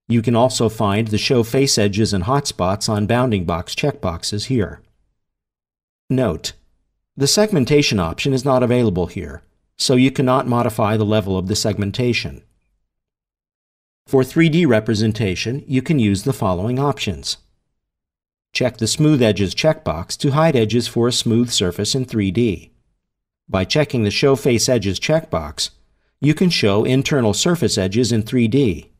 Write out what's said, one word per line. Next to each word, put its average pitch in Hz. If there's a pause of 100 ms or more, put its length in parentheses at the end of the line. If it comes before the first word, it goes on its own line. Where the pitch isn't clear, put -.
You 117
can 117
also 117
find 110
the 107
Show 123
Face 135
Edges 104
and 87
Hotspots 101
on 104
Bounding 117
Box 85
checkboxes -
here. 117 (1300)
Note, 123 (640)
the 139
segmentation 147
option 85
is 131
not 127
available 113
here, - (340)
so -
you 131
cannot 131
modify 117
the 107
level 101
of 92
the 104
segmentation. 104 (1600)
For 131
three 165
D 165
representation, 110
you 131
can 156
use 101
the 135
following 107
options. 131 (1160)
Check 123
the 110
Smooth 151
Edges 101
checkbox -
to 143
hide 156
edges 113
for 120
a 123
smooth 117
surface 101
in 127
three 101
D. 104 (800)
By 95
checking 135
the 101
Show 139
Face 120
Edges 98
checkbox, 85 (500)
you 147
can 180
show 104
internal 127
surface 170
edges 101
in 110
three 120
D. 113